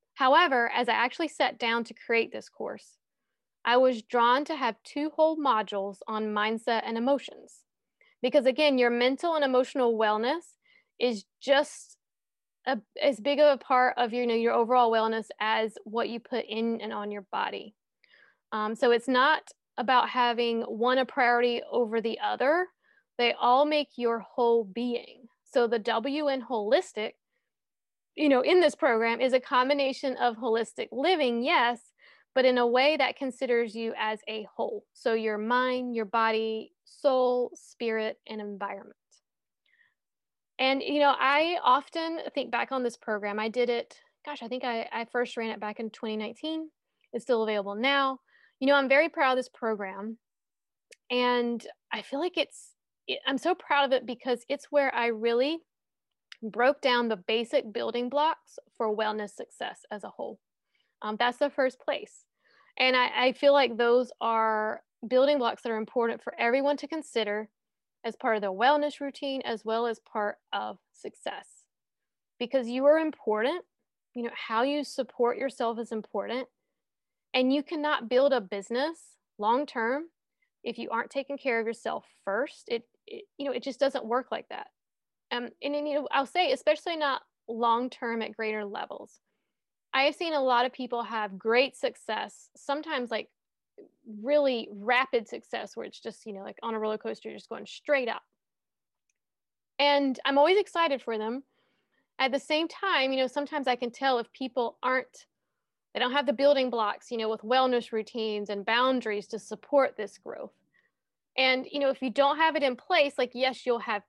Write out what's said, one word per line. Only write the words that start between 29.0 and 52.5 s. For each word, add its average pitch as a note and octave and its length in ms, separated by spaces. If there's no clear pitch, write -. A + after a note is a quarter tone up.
is B3+ 140
a B3+ 60
combination C4+ 760
of A#3+ 200
holistic A3+ 540
living, B3+ 520
yes, B3 380
but C4 100
in B3+ 140
a A#3+ 80
way C4 300
that C4+ 200
considers A#3+ 580
you A3+ 240
as G#3+ 300
a A3 260
whole. - 380
So A3+ 220
your A3 240
mind, B3 580
your A3+ 80
body, A3 680
soul, B3+ 720
spirit, A3 640
and A3 120
environment. G3+ 540
And, C4 220
you D4 200
know, C#4 180
I D4+ 460
often D#4+ 560
think B3+ 180
back A3+ 180
on C4 140
this A#3 120
program. G#3 440
I A3 80
did A#3+ 220
it, A#3 280
gosh, D4 180
I A#3 60
think B3+ 140
I, A#3 300
I A3+ 140
first A#3+ 300
ran A3+ 140
it G#3 80
back G#3+ 220
in A3 100
twenty G#3+ 260
nineteen. D#4 540
It's A#3 120
still A3+ 180
available G#3 320
now. C4+ 460
You C4 80
know, C#4+ 60
I'm C#4 140
very D4 200
proud C#4+ 240
of B3+ 60
this B3+ 100
program. G#3 720
And B3 540
I A3 100
feel C#4 180
like F4 160
it's, - 380